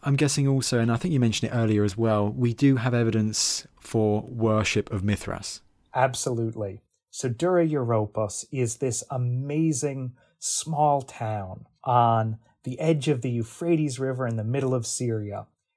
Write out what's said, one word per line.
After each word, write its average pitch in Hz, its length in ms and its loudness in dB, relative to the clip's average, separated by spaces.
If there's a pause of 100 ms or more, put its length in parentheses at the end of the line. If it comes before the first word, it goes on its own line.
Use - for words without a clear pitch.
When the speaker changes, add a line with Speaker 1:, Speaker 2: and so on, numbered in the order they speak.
Speaker 1:
I'm 139 120 2
guessing 139 320 2
also, 131 320 2
and 117 120 2
I 113 60 2
think 180 140 -2
you 143 80 2
mentioned 117 320 2
it - 40 -2
earlier 110 280 4
as 101 140 0
well, 107 320 2
we 120 240 0
do 139 220 4
have 123 180 0
evidence 113 720 0 (140)
for 107 500 0
worship 110 640 0
of 101 120 -2
Mithras. - 580 -4 (340)
Speaker 2:
Absolutely. 117 880 -2 (280)
So - 200 -6
Dura 170 360 2
Europos 113 840 -2
is 123 260 -2
this 127 320 -4
amazing 135 1040 -2 (240)
small 147 640 0
town 107 640 -8 (180)
on 113 540 4 (260)
the 127 160 -8
edge 156 280 2
of 139 140 2
the 127 100 -2
Euphrates 147 680 0
River 127 280 -2
in 117 80 -2
the 110 80 -2
middle 131 320 0
of 117 100 -2
Syria. 104 600 -4 (300)